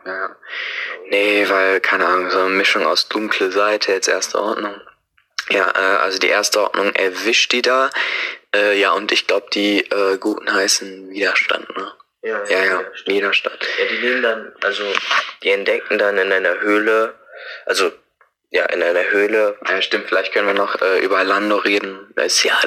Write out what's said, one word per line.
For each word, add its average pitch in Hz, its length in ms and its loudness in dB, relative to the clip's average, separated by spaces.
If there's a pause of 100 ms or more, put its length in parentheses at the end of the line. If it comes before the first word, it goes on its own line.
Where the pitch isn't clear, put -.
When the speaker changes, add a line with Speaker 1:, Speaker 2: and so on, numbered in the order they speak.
Speaker 1:
ja, 92 60 -8
ja. 95 160 -6
Speaker 2:
Genau. - 840 -10
Speaker 1:
Nee, 101 400 2
weil, 95 320 2
keine - 260 2
Ahnung, 180 240 0
so 95 80 2
eine 92 100 2
Mischung 98 380 2
aus 87 200 0
dunkle 104 440 -2
Seite, 104 400 2
jetzt 95 160 0
erste - 320 0
Ordnung. 104 420 -4 (680)
Ja, 95 200 2
äh, 95 300 2
also 95 180 0
die - 120 0
erste 104 320 2
Ordnung 98 340 0
erwischt 95 560 0
die 123 100 0
da. 131 300 2 (600)
Äh, 104 260 2
ja, 95 120 4
und 101 200 0
ich - 160 0
glaub, - 240 -2
die, 104 400 2
äh, 98 260 2
Guten 104 340 -2
heißen 95 600 -2
Widerstand, - 640 -2
ne? 95 160 -10 (300)
Speaker 2:
Ja, 107 220 -4
Speaker 1:
Ja, 101 40 -2
Speaker 2:
ja, 95 140 2
Speaker 1:
ja, 92 160 2
Speaker 2:
Widerstand. - 280 -10
Speaker 1:
Widerstand. 98 600 0 (100)
Speaker 2:
Ja, 120 80 0
die 110 140 -2
nehmen 123 240 0
dann, 110 400 -2
also, 101 200 -2 (600)
die 95 80 0
entdecken 98 480 0
dann 101 180 0
in 95 160 2
einer 92 260 0
Höhle, 107 540 2 (540)
also, 92 240 0 (600)
ja, 87 120 2
in 87 180 0
einer 90 260 2
Höhle. 104 480 2 (120)
Speaker 1:
Ja, 95 120 0
stimmt, 104 280 -2
vielleicht 95 240 0
können 104 120 2
wir 101 80 2
noch, 101 280 0
äh, 95 180 2
über 95 240 2
Lando 101 320 2
reden. 98 600 -2
Das - 180 0
ist - 80 2
ja - 240 2